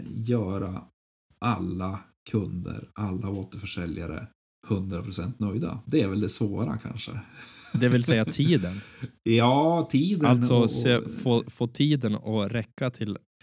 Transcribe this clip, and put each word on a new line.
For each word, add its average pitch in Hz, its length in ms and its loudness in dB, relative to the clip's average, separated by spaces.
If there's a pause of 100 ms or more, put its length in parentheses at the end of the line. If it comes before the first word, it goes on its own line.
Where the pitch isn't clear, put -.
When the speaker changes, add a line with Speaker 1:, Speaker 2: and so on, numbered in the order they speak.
(160)
Speaker 1:
göra 98 640 -2 (640)
alla 92 540 -4 (320)
kunder, 95 640 -4
alla 95 360 -4
återförsäljare 87 1000 -8 (400)
hundra 95 360 -2
procent 92 360 -6
nöjda. 104 460 -4
Det 147 160 2
är 101 60 2
väl 95 120 -2
det 107 100 -2
svåra 107 480 -2
kanske. 113 420 -10 (540)
Speaker 2:
Det 123 160 4
vill 120 140 4
säga 113 220 4
tiden. 107 560 0 (200)
Speaker 1:
<laughs> - 220 -14
Ja, 135 680 4
tiden 160 340 2
Speaker 2:
Alltså 123 300 6
Speaker 1:
och, 120 80 8
och 110 80 4
Speaker 2:
se, 120 300 4
få, - 480 0
få - 180 -2
tiden 127 480 2
att 104 360 -2
räcka 117 380 -4
till 104 280 -6 (260)